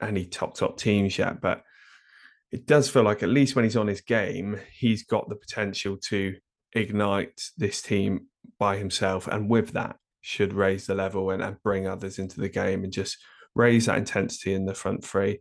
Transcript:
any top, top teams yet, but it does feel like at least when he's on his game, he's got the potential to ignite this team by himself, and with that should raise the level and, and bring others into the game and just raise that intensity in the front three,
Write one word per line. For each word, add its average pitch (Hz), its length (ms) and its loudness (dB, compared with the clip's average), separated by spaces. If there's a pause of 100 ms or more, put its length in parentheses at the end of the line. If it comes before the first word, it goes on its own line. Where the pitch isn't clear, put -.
any 101 260 -2
top, - 300 -6
top - 220 -2
teams 101 400 2
yet, 95 220 -2
but - 220 -2 (920)
it - 140 -10
does 147 220 6
feel 123 140 6
like 104 220 2
at 87 40 2
least 131 280 4
when 120 80 6
he's 110 120 2
on 107 120 2
his 101 140 -4
game, 98 580 -2 (120)
he's 113 300 0
got - 260 -2
the 104 60 -10
potential 98 640 -6 (120)
to 98 280 -2 (380)
ignite 104 840 -2
this - 260 -4
team 98 460 -2 (320)
by 101 160 2
himself, 95 500 -2
and 107 240 -2
with 113 220 2
that - 240 -6 (240)
should 98 320 -2
raise 98 340 2
the 98 80 -2
level 95 360 -2
and, 95 120 -2
and 101 220 -8
bring 95 240 0
others 95 320 -6
into 95 200 -8
the 98 80 -2
game 95 360 -2
and 95 80 -8
just - 260 -4 (380)
raise 117 300 6
that 110 120 2
intensity 98 560 -2
in 95 120 -2
the 95 80 -4
front - 300 -4
three, 98 360 -2